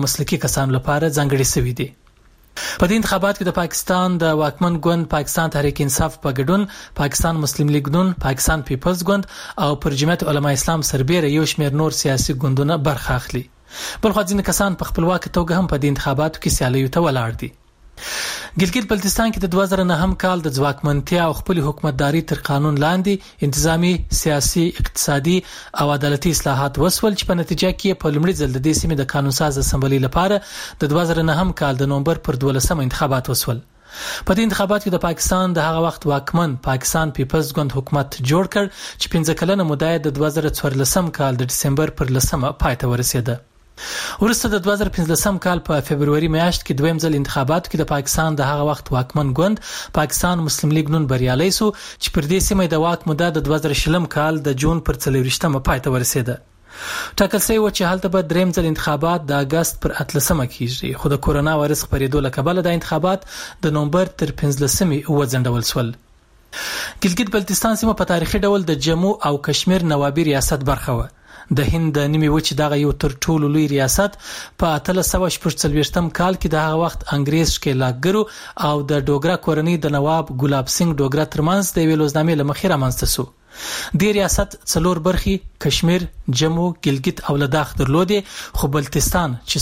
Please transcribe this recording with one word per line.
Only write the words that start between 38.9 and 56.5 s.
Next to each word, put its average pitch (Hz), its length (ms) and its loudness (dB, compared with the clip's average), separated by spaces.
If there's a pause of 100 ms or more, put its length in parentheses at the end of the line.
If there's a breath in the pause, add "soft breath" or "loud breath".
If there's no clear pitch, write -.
چې - 160 -6
پنځه 160 260 2
کلنه 180 300 0
موده 156 240 0
یې 151 100 -2
د 139 140 -2
دوه 151 180 0
زره 151 220 0
څوارلسم 139 640 0
کال 131 200 0
د 127 140 -2
ډسمبر 147 460 0
پر 127 180 0
لسمه 139 420 0
پای 139 140 2
ته 123 180 -2
ورسېده. 120 480 -2 (800 loud breath)
وروسته 226 320 2
د 208 100 2
دوه 202 160 2
زره 220 160 -2
پنځلسم 170 480 0
کال 180 240 0
په 147 180 0
فبروري 147 480 2
میاشت 170 300 2
کې - 160 -2
دویم 160 240 2
ځل 160 160 2
انتخاباتو 143 500 0
کې - 120 -4
د 147 100 -2
پاکستان 156 480 0
د 135 100 2
هغه 147 180 0
وخت - 280 -4
واکمن 131 420 0
ګوند 196 240 2 (360 loud breath)
پاکستان 170 500 0
مسلم 147 300 0
لیگ 147 180 0
نون 156 160 2
بریالی 127 440 2
سو 214 180 2
چې - 440 -8
پر 147 140 0
دې 190 160 4
سیمه 190 260 2
د 156 100 2
واک 170 280 0
موده 165 260 2
د 139 100 -2
دوه 156 160 2
زره 147 160 0
شلم 170 260 2 (100)
کال 156 220 0 (100)
د 135 160 0
جون 160 260 0
پر 135 100 -2
څلوېښتمه 135 720 0
پای 135 180 0
ته 131 80 0
ورسېده. 123 400 -2 (840 loud breath)